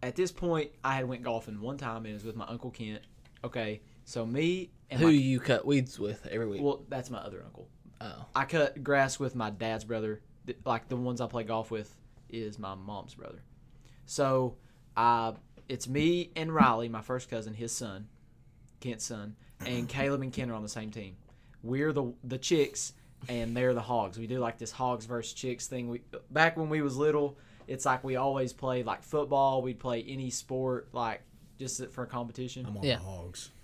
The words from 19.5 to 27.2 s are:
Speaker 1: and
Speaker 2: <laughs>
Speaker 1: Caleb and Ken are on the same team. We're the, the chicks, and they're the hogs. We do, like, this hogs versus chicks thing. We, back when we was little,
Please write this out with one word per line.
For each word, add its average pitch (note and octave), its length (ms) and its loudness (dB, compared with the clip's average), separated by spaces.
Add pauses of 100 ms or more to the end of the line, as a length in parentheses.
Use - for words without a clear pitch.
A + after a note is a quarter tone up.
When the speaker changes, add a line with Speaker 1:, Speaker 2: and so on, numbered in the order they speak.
Speaker 1:
and A#2+ 240 -2
Speaker 2:
<laughs> - 0 -
Speaker 1:
Caleb C#3 340 0
and C3 100 -6
Ken B2+ 180 -4
are A2+ 40 -4
on G#2+ 80 -6
the G#2+ 60 -8
same A2 220 -8
team. G2 260 -10 (460)
We're C3+ 300 0
the, C3+ 200 0 (120)
the C3 140 -4
chicks, C#3+ 540 2 (360)
and A#2 280 -2
they're B2+ 180 4
the A#2 60 0
hogs. G#2+ 380 0
We A2+ 80 -6
do, B2+ 140 -2
like, A#2 180 -2
this A2+ 140 -8
hogs B2 340 0
versus A#2 260 -6
chicks B2 360 -6
thing. B2 200 -4
We, A#2+ 140 -4 (280)
back D#3+ 260 6
when D#3+ 120 0
we D#3 140 2
was C#3 140 0
little, D3 420 4 (340)